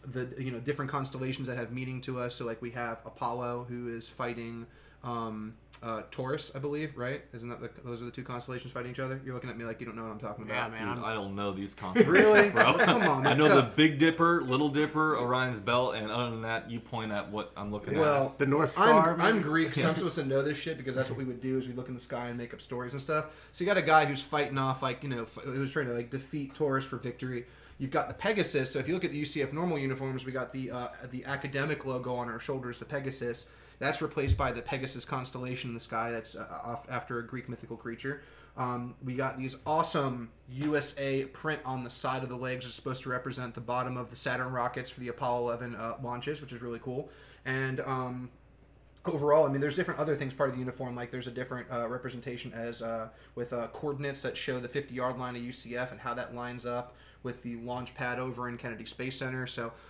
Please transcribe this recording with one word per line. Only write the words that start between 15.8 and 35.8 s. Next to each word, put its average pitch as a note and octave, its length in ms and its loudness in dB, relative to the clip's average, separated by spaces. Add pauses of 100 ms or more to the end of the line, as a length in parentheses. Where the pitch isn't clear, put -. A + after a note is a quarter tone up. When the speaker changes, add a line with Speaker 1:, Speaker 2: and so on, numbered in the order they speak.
Speaker 3:
and G#2+ 140 -2
other A#2+ 220 0
than A2+ 100 -4
that, A2+ 300 -2
you A#2 80 -4
point A2 320 -6
at G#2 180 -2
what G#2 260 -4
I'm G#2 160 -6
looking G#2 220 -4
at. D3+ 60 4
Speaker 1:
Well, C#3 400 4
Speaker 2:
The C#3+ 80 4
North D3 320 4
Speaker 1:
I'm, G3+ 80 8
Speaker 2:
Star, G#3 240 10
Speaker 1:
I'm F3+ 240 4
Speaker 2:
maybe? G#3 40 4
Speaker 1:
Greek, D#3+ 360 2
so C#3+ 60 2
Speaker 3:
Yeah. E3 80 6
Speaker 1:
I'm D#3+ 60 2
supposed F3 200 0
to D3+ 100 0
know C3+ 160 4
this D3 160 0
shit D#3+ 200 -4
because B2+ 180 -4
that's C3 140 0
what B2+ 100 -4
we C3 60 -4
would A#2+ 160 -6
do, C3 180 0
is B2+ 80 -2
we B2+ 60 -6
look B2 160 -6
in C3 40 -8
the B2 60 -8
sky A#2+ 300 -6
and A#2+ 80 -6
make A#2+ 160 -8
up - 80 -12
stories B2+ 320 -6
and C#3 80 -6
stuff. D#3 240 0 (260)
So - 120 -6
you F3 40 0
got G3 100 4
a E3+ 60 6
guy D#3 220 8
who's C#3 160 0
fighting C#3 360 0
off, C3 240 0
like, B2+ 220 -2
you C#3+ 60 -4
know, A#2+ 140 -2
f-, - 200 -10
who's C3+ 300 -2
trying C#3+ 140 0
to, A#2+ 60 -2
like, A#2+ 160 -4
defeat C3+ 460 -6
Taurus C3+ 300 2
for B2+ 120 -6
victory. B2 480 -6 (320)
You've C3+ 140 -4
got D3+ 160 2
the C3+ 80 -8
Pegasus. E3+ 560 2
So C#3+ 80 -2
if B2+ 80 -2
you D#3 80 2
look F3+ 80 -2
at D3+ 80 0
the C#3+ 60 -4
U D3 80 -2
C C#3+ 180 0
F C3+ 80 -2
normal E3 260 0
uniforms, C3 480 -2
we C3 60 -6
got B2+ 220 -4
the, C3 180 -6
uh, B2 160 -4 (240)
the B2+ 140 -8
academic C#3 600 -2
logo B2+ 300 -2
on A#2+ 140 -2
our A#2 100 -6
shoulders, B2 400 -4
the A#2+ 60 -10
Pegasus. C3 600 -4 (320)
That's D3 240 0
replaced C#3+ 360 2
by C3 160 0
the A#2 80 -6
Pegasus C3 420 -6
constellation B2+ 680 -6
in - 20 -6
the A#2 80 -8